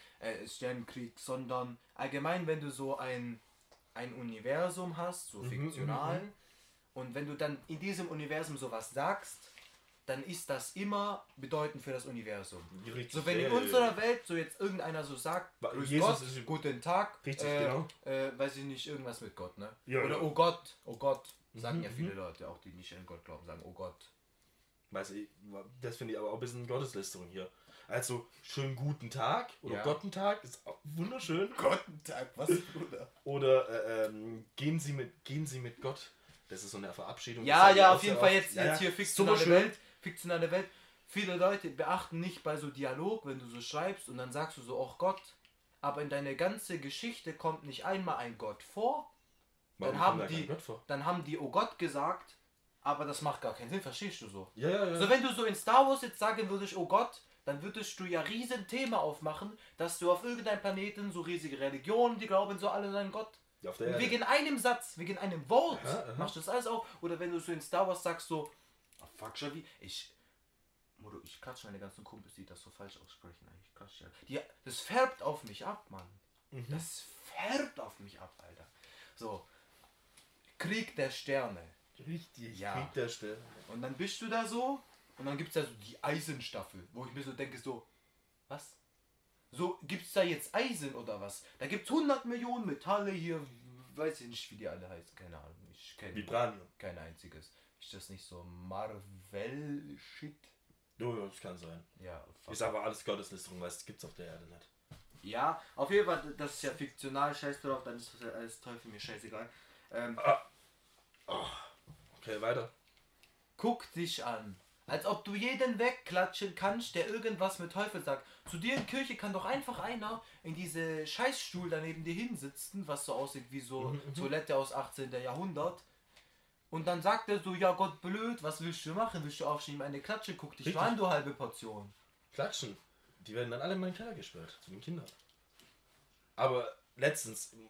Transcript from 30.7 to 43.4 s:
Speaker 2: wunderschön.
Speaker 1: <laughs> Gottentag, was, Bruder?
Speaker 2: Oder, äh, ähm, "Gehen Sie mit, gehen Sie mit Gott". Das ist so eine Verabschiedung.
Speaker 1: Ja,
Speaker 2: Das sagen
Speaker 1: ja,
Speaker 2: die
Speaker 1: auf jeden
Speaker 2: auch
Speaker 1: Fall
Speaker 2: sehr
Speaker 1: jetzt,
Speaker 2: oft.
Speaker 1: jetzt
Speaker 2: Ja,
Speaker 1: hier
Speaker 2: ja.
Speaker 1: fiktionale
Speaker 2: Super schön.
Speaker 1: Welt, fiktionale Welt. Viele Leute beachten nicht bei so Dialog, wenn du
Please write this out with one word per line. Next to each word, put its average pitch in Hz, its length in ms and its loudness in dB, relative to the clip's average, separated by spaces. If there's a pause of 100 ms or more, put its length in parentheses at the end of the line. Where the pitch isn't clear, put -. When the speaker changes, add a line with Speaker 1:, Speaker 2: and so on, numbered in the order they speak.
Speaker 2:
wunderschön. 175 680 0
Speaker 1:
<laughs> - 20 -6
Gottentag, 180 800 0
was, 151 140 2 (220)
Bruder? 165 380 -8 (140)
Speaker 2:
Oder, 135 460 6
äh, 110 360 2
ähm, 110 380 -6 (120)
"Gehen 156 220 2
Sie 143 140 -2
mit, 135 320 -6
gehen 151 220 -2
Sie 127 140 -6
mit 120 200 -8
Gott". - 320 -4 (360)
Das 98 140 -10
ist 101 100 -10
so 107 60 -8
eine 98 140 -6
Verabschiedung. 113 540 -8
Speaker 1:
Ja, 143 80 10
Speaker 2:
Das 170 140 12
sagen 190 100 12
Speaker 1:
ja, 190 120 12
Speaker 2:
die 185 60 12
Speaker 1:
auf 185 80 4
jeden 202 120 6
Speaker 2:
auch - 40 2
Speaker 1:
Fall 196 100 12
Speaker 2:
sehr 196 100 10
Speaker 1:
jetzt, 190 80 -4
Speaker 2:
oft. - 80 -4
Speaker 1:
jetzt 185 100 4
Speaker 2:
Ja, 156 120 6
Speaker 1:
hier 175 120 4
Speaker 2:
ja. - 40 -4
Speaker 1:
fiktionale 190 440 6
Speaker 2:
Super 160 60 8
schön. 175 180 12
Speaker 1:
Welt, - 160 0 (220)
fiktionale 165 500 0
Welt. 185 180 2 (400)
Viele 185 280 0
Leute 185 340 4
beachten 165 500 0
nicht 180 220 -4
bei 156 140 0
so 147 140 -4
Dialog, 139 560 -2
wenn 131 120 -4
du 127 80 -12